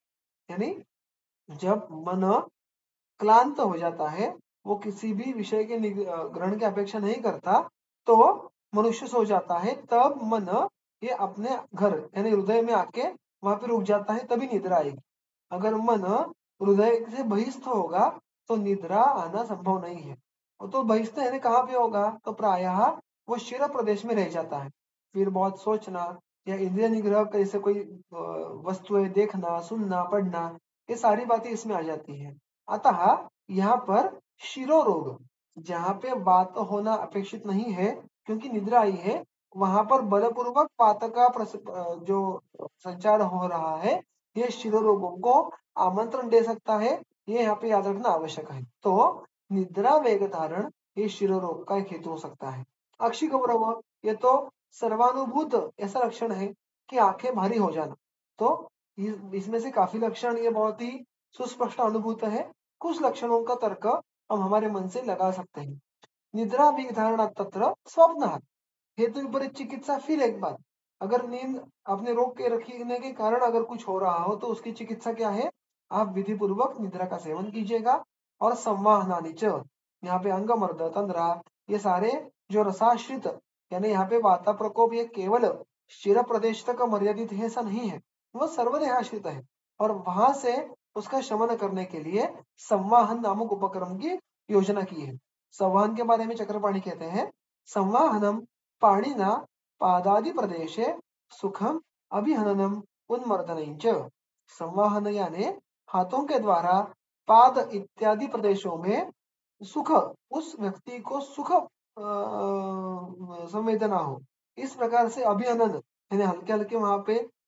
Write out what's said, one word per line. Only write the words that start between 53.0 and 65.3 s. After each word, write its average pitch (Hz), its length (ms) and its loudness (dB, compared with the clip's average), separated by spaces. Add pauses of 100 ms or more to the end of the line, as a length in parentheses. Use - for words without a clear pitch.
अक्षि 233 260 0
गौरव, 233 560 0 (220)
ये 214 100 0
तो 262 360 4 (200)
सर्वानुभूत 247 1080 0
ऐसा 202 200 -4
लक्षण 226 320 -2
है 196 220 -4 (360)
कि 262 80 -4
आंखें 220 380 2
भारी 208 220 0
हो 190 140 2
जाना। 151 240 -4 (440)
तो 277 320 0 (260)
इस-, 196 360 -8
इसमें 196 260 -4
से 262 120 -6
काफी 220 260 2
लक्षण 226 400 -2
ये 233 120 0
बहुत 214 320 0
ही 247 240 -8 (320)
सुस्पष्ट 240 420 -4
अनुभूत 220 440 0
है। 220 280 -4 (280)
कुछ 320 220 -4
लक्षणों 233 420 0
का 240 120 -2
तर्क 220 480 -2 (280)
हम 208 120 0
हमारे 214 260 2
मन 196 180 -4
से 240 140 -8
लगा 185 300 0